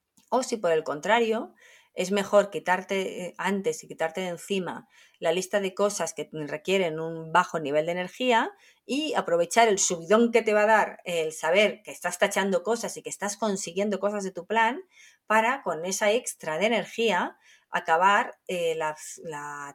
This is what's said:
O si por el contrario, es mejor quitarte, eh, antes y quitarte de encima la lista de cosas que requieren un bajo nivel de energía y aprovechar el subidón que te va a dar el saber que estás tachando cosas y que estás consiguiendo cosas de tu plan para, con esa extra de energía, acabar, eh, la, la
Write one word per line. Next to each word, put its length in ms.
O 120
si 140
por 160
el 100
contrario, 720
es 180
mejor 400
quitarte, 760
eh, 120
antes 460
y 20
quitarte 360
de 60
encima 600
la 100
lista 300
de 140
cosas 380
que 200
requieren 680
un 320
bajo 300
nivel 260
de 60
energía 580
y 300
aprovechar 540
el 100
subidón 540
que 100
te 120
va 80
a 40
dar 380
el 280
saber 500
que 100
estás 260
tachando 460
cosas 320
y 60
que 80
estás 260
consiguiendo 640
cosas 240
de 80
tu 120
plan 380
para, 360
con 220
esa 260
extra 480
de 80
energía, 720
acabar, 680
eh, 300
la, 200
la 500